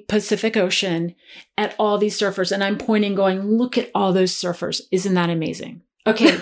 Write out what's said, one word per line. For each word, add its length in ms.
Pacific 480
Ocean 600
at 220
all 180
these 220
surfers. 320
And 120
I'm 140
pointing 380
going, 260
"Look 360
at 180
all 180
those 180
surfers. 500
Isn't 240
that 140
amazing?" 520
Okay. 360